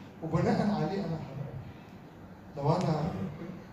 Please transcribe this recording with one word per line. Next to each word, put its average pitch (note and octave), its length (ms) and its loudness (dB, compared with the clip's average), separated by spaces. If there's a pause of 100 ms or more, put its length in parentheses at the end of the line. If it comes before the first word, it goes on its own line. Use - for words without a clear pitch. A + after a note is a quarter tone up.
(220)
وبناء G#3 480 4
عليه G3 340 2
أنا D#3+ 100 -2
هبقى - 340 -6
إيه؟ - 100 -8 (960)
لو D3 160 6
أنا D#3+ 400 4 (600)